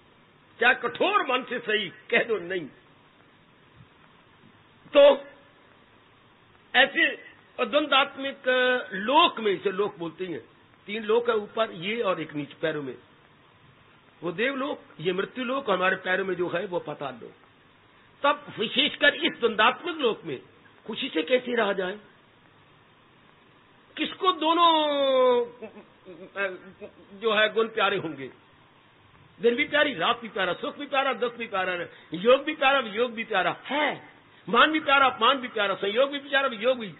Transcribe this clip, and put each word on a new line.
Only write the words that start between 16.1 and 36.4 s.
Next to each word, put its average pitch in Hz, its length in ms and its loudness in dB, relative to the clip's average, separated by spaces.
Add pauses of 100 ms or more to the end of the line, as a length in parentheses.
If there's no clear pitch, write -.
में 185 100 -4
जो 175 140 -2
है 175 160 -4
वो 175 140 -4
पाताल 139 440 -10
लोक। 117 80 -16 (920)
तब 285 360 0
विशेषकर 277 560 2
इस 294 240 -4
द्वंदात्मिक 233 580 2
लोक 233 260 -2
में 147 180 -10 (460)
खुशी 233 220 -8
से 311 140 -2
कैसे 247 320 0
रहा 208 180 0
जाए? 190 260 -6 (2000)
किसको 370 340 -2
दोनों, 330 460 4 (2500)
जो 220 140 0
है, 208 200 2
गुण 226 140 0
प्यारे 202 300 0
होंगे? 139 340 -8 (1080)
दिन 240 140 4
भी 294 120 0
प्यारी, 294 260 2
रात 196 280 -2
भी 233 80 -10
प्यारा, 185 240 -2
सुख 285 240 -10
भी 285 80 -12
प्यारा, 269 280 0
दुख 196 220 -6
भी 226 120 -10
प्यारा, 180 380 -4 (280)
योग 240 300 4
भी 294 120 -6
प्यारा, 277 240 2
वियोग 233 320 -4
भी 226 120 -8
प्यारा 180 400 -2
है, 254 540 -6 (320)
मान 254 220 6
भी 311 80 0
प्यारा, 277 260 4
अपमान 254 320 2
भी 247 100 -8
प्यारा, 202 280 -2
संयोग 226 360 0
भी 285 80 -6
प्यारा, 277 280 0